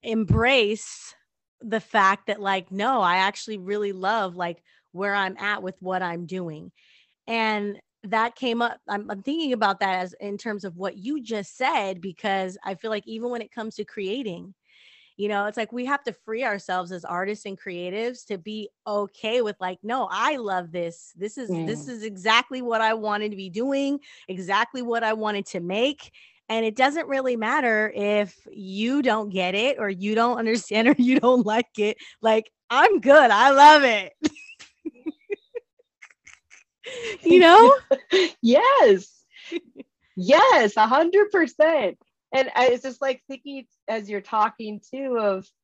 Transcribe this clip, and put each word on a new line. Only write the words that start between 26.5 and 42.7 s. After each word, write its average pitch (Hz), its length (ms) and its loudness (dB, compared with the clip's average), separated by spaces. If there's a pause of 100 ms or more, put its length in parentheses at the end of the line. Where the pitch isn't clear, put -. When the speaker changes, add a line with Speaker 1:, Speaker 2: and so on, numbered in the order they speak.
Speaker 1:
it 220 100 -4
doesn't 285 320 0
really 262 300 -2
matter 220 580 0
if 208 400 -2 (160)
you 214 520 -4
don't 220 260 0
get 185 240 -4
it 240 260 -2
or 208 100 -4
you 196 260 -4
don't 233 240 0
understand 226 480 -2
<laughs> - 20 6
or 285 80 4
you 254 220 2
don't 247 260 4
like 220 320 -2
it. 208 200 -2 (240)
Like, 220 300 0 (200)
I'm 330 280 4
good. 269 320 8
I 240 200 6
love 294 320 10
it. 208 300 0 (100)
<laughs> - 80 0 (3000)
You 349 160 6
know? 415 340 10 (380)
Speaker 2:
<laughs> 359 300 0
Yes. 269 840 4 (280)
Speaker 1:
<laughs> 339 60 -8 (600)
Speaker 2:
Yes, 269 580 4
a 214 120 4
hundred 349 440 4
percent. 311 640 2 (360)
And 262 200 0
I, 254 140 4
it's 247 160 0